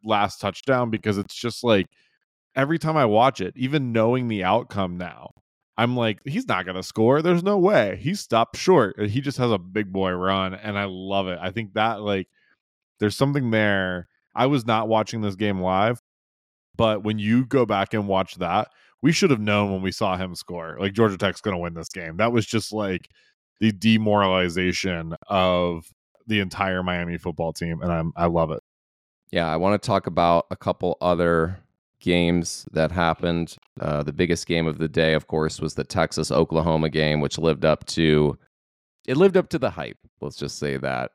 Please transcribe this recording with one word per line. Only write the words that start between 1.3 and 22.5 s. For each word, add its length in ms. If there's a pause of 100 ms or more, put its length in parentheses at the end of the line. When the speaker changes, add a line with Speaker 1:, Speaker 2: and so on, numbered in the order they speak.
Speaker 1:
just, 300
like, 220 (680)
every 240
time 180
I 100
watch 340
it, 160
even 360
knowing 360
the 160
outcome 540
now, 320 (460)
I'm 200
like, 280
"He's 220
not 180
gonna 200
score. 380
There's 200
no 160
way." 420
He 140
stopped 420
short. 440
He 200
just 180
has 120
a 80
big 340
boy 200
run, 420
and 240
I 60
love 420
it. 160
I 80
think 240
that, 280
like, 260 (720)
there's 160
something 340
there. 560 (300)
I 100
was 180
not 240
watching 340
this 120
game 260
live, 380 (800)
but 260
when 160
you 280
go 200
back 280
and 140
watch 280
that, 320 (340)
we 100
should 180
have 100
known 320
when 100
we 80
saw 260
him 200
score. 420
Like, 140
Georgia 260
Tech's 220
gonna 180
win 160
this 140
game. 300
That 140
was 140
just, 260